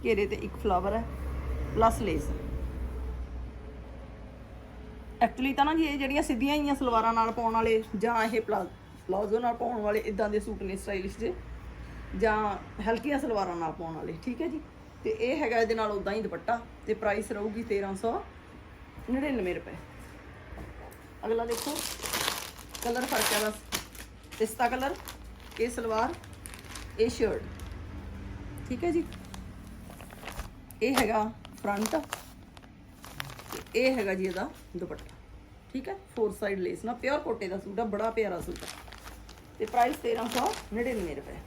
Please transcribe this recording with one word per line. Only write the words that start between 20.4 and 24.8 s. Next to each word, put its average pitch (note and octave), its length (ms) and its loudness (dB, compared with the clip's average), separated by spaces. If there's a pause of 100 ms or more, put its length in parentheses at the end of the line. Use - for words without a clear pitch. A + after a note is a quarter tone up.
ਅਗਲਾ A3+ 200 4
ਦੇਖੋ, A#3 260 0 (1120)
ਕਲਰ A#3+ 220 2
ਫਰਕ A3 280 4
ਹੈ G#3+ 160 4
ਬਸ, G#3+ 40 -4 (840)
ਪਿਸਤਾ A3 300 2
ਕਲਰ, C4 260 0 (640)